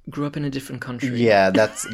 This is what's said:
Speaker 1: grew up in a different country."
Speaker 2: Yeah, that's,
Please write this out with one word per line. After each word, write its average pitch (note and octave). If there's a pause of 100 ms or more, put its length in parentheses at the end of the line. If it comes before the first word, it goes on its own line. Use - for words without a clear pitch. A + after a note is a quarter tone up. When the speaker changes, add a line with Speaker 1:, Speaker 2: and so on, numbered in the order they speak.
(100)
Speaker 1:
grew D3
up C#3+
in D3
a C#3+
different C3+
country." B2 (200)
Speaker 2:
Yeah, G2
that's, G#2+